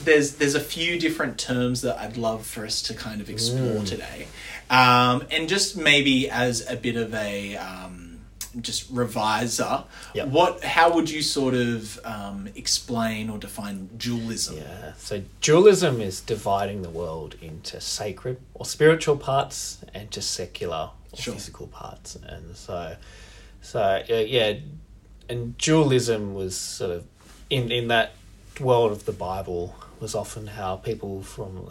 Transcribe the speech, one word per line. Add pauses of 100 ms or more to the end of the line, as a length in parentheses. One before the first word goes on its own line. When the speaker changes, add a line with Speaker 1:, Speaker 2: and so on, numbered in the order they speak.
Speaker 1:
there's,
there's
a
few
different
terms
that
I'd
love
for
us
to
kind
of
explore
Speaker 2:
Mm.
Speaker 1:
today. (440)
Um,
and
just
maybe
as
a
bit
of
a,
um, (400)
just
reviser, (300)
Speaker 2:
Yep.
Speaker 1:
what,
how
would
you
sort
of,
um,
explain
or
define
dualism?
Speaker 2:
Yeah,
so (200)
dualism
is
dividing
the
world
into
sacred (160)
or
spiritual
parts (160)
and
to
secular (220)
or
Speaker 1:
Sure.
Speaker 2:
physical
parts. (100)
And
so, (640)
so,
uh, (120)
yeah, (760)
and
dualism
was
sort
of (440)
in,
in
that (480)
world
of
the
Bible (240)
was
often
how
people
from,